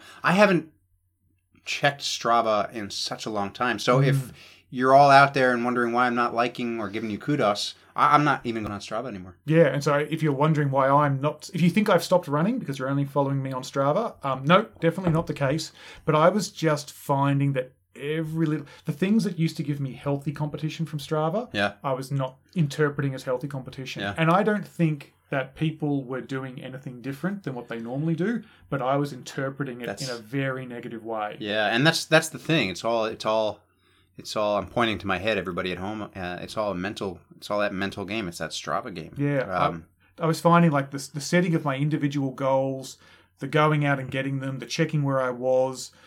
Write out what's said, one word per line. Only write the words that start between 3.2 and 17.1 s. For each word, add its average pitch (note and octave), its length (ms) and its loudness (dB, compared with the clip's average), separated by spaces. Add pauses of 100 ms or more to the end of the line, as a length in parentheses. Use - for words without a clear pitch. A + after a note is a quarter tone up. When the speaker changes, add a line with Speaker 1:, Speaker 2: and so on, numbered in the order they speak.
Speaker 1:
a A#2 40 -4
long G2+ 200 -4
time. A#2+ 280 -2
So B2+ 220 4
if C#3 160 4
Speaker 2:
Mm. C3 140 -4 (440)
Speaker 1:
You're C3 200 6
all C#3+ 160 10
out C#3 240 8
there B2+ 180 4
and A#2 120 0
wondering A#2+ 280 0
why B2 140 4
I'm A#2+ 100 0
not A#2+ 180 0
liking A#2+ 460 -2
or G#2 80 -6
giving A2 220 -6
you G2+ 80 -4
kudos, A#2+ 560 0 (200)
I, C#3 200 4
I'm D3 100 6
not C#3 200 2
even A2+ 200 -4
going G#2 80 -6
on G2 80 -8
Strava A2+ 260 -8
anymore. F#2 300 -12 (100)
Speaker 2:
Yeah, D#3+ 200 8
and C#3 180 0
so D3 100 2
if D3 280 -2
you're D3+ 100 2
wondering D3 400 2
why C3+ 160 4
I'm C#3 320 4
not, D3 340 -4
if C#3+ 80 -2
you F3 80 6
think G#3 180 2
I've F3 140 6
stopped F3+ 240 2
running E3 320 0
because C#3 200 -6
you're C3 120 -4
only C#3 140 0
following C#3 380 0
me C3+ 100 -6
on B2+ 100 -6
Strava, D3 520 0 (100)
um, C3+ 200 -4
no, F#3+ 220 4 (140)
definitely E3+ 320 0
not E3 160 0
the D3 60 -6
case. C#3+ 360 -2 (340)
But D3+ 120 2
I D#3+ 120 6
was F#3+ 220 0
just D3+ 400 -2
finding C#3 640 0